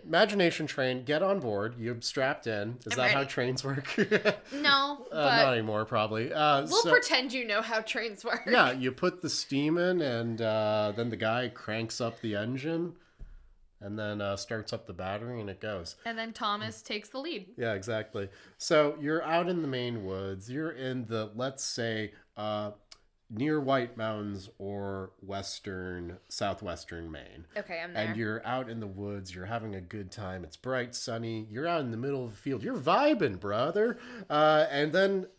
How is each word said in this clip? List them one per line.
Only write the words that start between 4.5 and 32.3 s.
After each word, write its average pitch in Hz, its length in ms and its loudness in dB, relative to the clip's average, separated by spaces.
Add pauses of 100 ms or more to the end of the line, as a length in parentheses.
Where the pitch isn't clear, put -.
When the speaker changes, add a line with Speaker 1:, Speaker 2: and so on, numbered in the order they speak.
Speaker 2:
No, 285 600 2
Speaker 1:
Uh, 156 120 0
Speaker 2:
but 143 200 6
Speaker 1:
not 131 100 6
anymore, 110 300 2
probably. 110 480 0
Uh, 151 300 6
Speaker 2:
we'll 392 200 4
Speaker 1:
so 170 80 4
Speaker 2:
pretend 262 420 4
you 254 140 -2
know 208 140 2
how 220 200 0
trains 220 440 -6
work. - 220 -2
Speaker 1:
Yeah, 202 260 8
you 127 200 0
put 180 280 0
the 156 100 -2
steam 147 480 2
in, 180 220 4
and, 117 400 0
uh, 107 560 2
then 117 140 0
the 110 60 -4
guy 113 320 2
cranks 113 520 -4
up 113 200 -4
the 110 160 -2
engine, 147 580 -2 (880)
and 104 180 -8
then, 104 220 -4
uh, 101 160 0
starts 107 360 -6
up 113 140 -6
the 101 60 -10
battery, 104 480 -6
and 101 100 -6
it 92 100 -10
goes. 101 440 -6
Speaker 2:
And 226 140 -6
then 226 140 -6
Thomas 214 500 -4
takes 208 260 -6
the 262 100 -10
lead. 277 380 -8
Speaker 1:
Yeah, 113 180 0
exactly. 107 540 -4 (300)
So 151 420 4
you're 151 240 0
out 170 240 2
in 180 140 0
the 151 60 -2
Maine 120 360 -2
woods. 95 460 -6
You're 156 220 -4
in 127 340 -4
the, 110 280 -2
let's 127 300 -4
say, 110 480 -2 (240)
uh, 107 360 -2 (600)
near 151 280 0
White 131 360 2
Mountains 104 640 -4
or 98 600 -6
western, 92 1000 -8 (100)
southwestern 85 840 -6
Maine. 80 360 -16 (100)
Speaker 2:
Okay, 190 240 -8
I'm 175 160 -10
Speaker 1:
And 110 140 0
Speaker 2:
there. 104 60 -4
Speaker 1:
you're 110 300 -2
out 127 220 -2
in 117 120 -8
the 107 60 -6
woods. 98 480 -8
You're 92 120 -8
having 110 280 -4
a 95 60 -6
good 92 300 -10
time. 95 340 -8
It's 82 120 -16
bright, 123 380 -4
sunny. 113 560 -4
You're 127 160 -4
out 170 140 0
in 127 100 -2
the 113 60 -4
middle 131 280 -2
of 117 80 -8